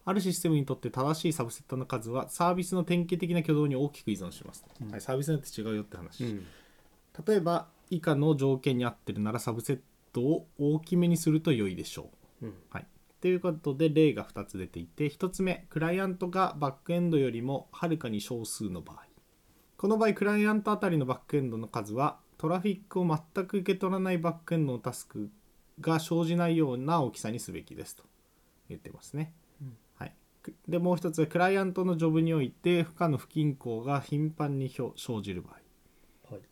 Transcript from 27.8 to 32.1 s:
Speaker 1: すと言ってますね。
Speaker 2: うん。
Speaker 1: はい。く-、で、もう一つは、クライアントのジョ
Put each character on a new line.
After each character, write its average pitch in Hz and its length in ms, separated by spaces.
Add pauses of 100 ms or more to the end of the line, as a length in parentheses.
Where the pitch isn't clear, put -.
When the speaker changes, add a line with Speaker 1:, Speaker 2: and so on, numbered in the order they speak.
Speaker 1:
す - 120
と - 80 (680)
言 85 80
っ - 20
て - 100
ま - 120
す - 120
ね。 156 200 (260)
Speaker 2:
う 139 40
ん。 120 120 (200)
Speaker 1:
は - 100
い。 - 80 (280)
く-、 - 120 (140)
で、 175 100
も 175 160
う - 20
一 165 140
つ 160 80
は、 156 80
ク 156 100
ラ 180 140
イ 196 80
ア 196 60
ン 185 100
ト 185 100
の 180 140
ジ 165 80
ョ 160 40